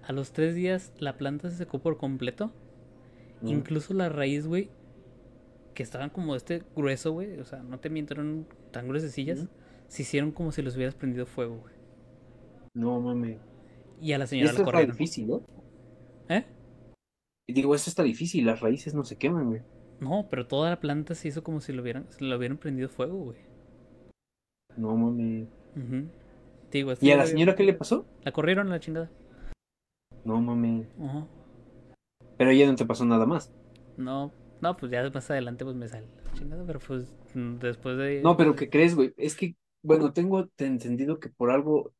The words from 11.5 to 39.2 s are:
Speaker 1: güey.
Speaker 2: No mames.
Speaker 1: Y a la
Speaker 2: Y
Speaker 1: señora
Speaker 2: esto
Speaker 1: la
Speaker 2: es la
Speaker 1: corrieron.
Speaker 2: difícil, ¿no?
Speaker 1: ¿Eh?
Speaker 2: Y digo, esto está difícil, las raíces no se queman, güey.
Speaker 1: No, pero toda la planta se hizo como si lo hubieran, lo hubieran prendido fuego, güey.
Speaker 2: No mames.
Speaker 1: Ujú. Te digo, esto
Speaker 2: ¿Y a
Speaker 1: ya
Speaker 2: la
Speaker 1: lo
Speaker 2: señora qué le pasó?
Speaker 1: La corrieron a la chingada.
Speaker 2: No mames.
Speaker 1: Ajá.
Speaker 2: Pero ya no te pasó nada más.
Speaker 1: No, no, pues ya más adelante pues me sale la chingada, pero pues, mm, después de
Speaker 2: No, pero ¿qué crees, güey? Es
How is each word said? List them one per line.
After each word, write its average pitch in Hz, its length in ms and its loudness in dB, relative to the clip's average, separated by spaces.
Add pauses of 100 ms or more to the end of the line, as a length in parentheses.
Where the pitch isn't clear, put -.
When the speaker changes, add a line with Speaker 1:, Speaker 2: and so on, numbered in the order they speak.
Speaker 1:
güey. - 160 -20 (1000)
Speaker 2:
No 120 260 0
mames. 120 400 -4 (600)
Speaker 1:
Y 156 140 -2
a 139 40 0
la 135 80 -2 (120)
Speaker 2:
Y 131 60 4
Speaker 1:
señora - 20 6
Speaker 2:
esto - 140 2
Speaker 1:
la - 20 6
Speaker 2:
es 180 100 2
la 170 100 6
Speaker 1:
corrieron. 143 40 6
Speaker 2:
difícil, 120 420 -4
¿no? 156 180 -4 (800)
Speaker 1:
¿Eh? 202 160 2 (1000)
Speaker 2:
Y 123 60 -8
digo, 135 220 4
esto 147 160 -2
está 175 120 0
difícil, 143 440 2
las 113 140 2
raíces 127 340 -2
no 143 100 -2
se - 140 -12
queman, 151 320 0
güey. 113 120 -4 (380)
Speaker 1:
No, 190 280 -2
pero 123 200 -6
toda 151 220 0
la 175 100 -4
planta 147 340 -4
se 156 140 -8
hizo 156 160 -8
como 156 160 -6
si 143 120 -10
lo 123 100 -6
hubieran, 123 260 -8 (100)
lo 131 180 -4
hubieran 123 220 -4
prendido 131 300 -4
fuego, 160 300 -4
güey. 127 200 -10 (1400)
Speaker 2:
No 113 200 -2
mames. 113 520 0 (280)
Speaker 1:
Ujú. 131 320 -8 (640)
Te 139 80 -2
digo, 139 140 -2
esto 131 140 2
Speaker 2:
¿Y 143 40 10
a 143 60 12
Speaker 1:
ya - 0 -
Speaker 2:
la 143 100 6
Speaker 1:
lo - 0 -
Speaker 2:
señora 165 300 6
qué 196 80 6
le 196 100 6
pasó? - 340 -2 (160)
Speaker 1:
La 139 80 -4
corrieron 190 360 2
a - 40 -4
la 170 80 -4
chingada. 165 300 -8 (1120)
Speaker 2:
No 113 160 0
mames. 117 480 0 (140)
Speaker 1:
Ajá. 147 240 -6 (1080)
Speaker 2:
Pero 127 160 6
ya 139 140 10
no 135 100 6
te 117 100 0
pasó 120 180 0
nada 113 220 6
más. 151 260 -2 (440)
Speaker 1:
No, 135 360 -6 (280)
no, 180 160 0
pues 127 160 -8
ya 123 180 0
más 135 200 -8
adelante 123 340 -2
pues 131 120 -6
me 120 120 -8
sale 113 180 -12 (180)
la - 80 -4
chingada, 156 340 -6
pero 147 140 -6
pues, 127 320 -8 (220)
mm, 120 240 -6
después 123 400 -4
de 139 240 -2
Speaker 2:
No, 170 140 8
pero 151 180 6
¿qué - 140 -4
crees, 170 260 6
güey? 131 220 4
Es 151 200 -2